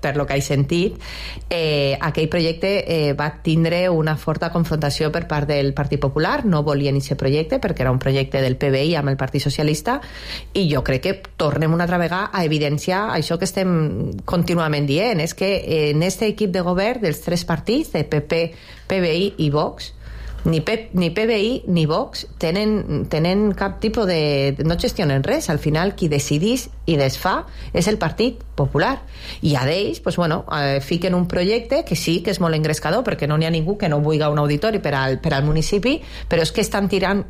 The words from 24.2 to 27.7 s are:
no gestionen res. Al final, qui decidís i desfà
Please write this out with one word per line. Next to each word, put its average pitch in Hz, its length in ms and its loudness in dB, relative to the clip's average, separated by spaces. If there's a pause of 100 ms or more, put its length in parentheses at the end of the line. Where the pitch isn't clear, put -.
no 165 100 2
gestionen 156 480 0
res. 285 260 0
Al 147 80 2
final, 160 380 0
qui 175 160 0
decidís 156 540 0 (200)
i 165 140 2
desfà 180 460 0 (260)